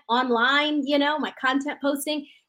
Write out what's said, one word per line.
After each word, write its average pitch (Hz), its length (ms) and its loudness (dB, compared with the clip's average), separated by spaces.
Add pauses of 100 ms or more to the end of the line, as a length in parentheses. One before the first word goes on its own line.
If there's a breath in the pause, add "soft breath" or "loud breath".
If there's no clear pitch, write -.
online, 262 760 2
you 285 120 0
know, 294 200 2
my 220 220 -4
content 277 420 -2
posting, 294 460 -2 (220 loud breath)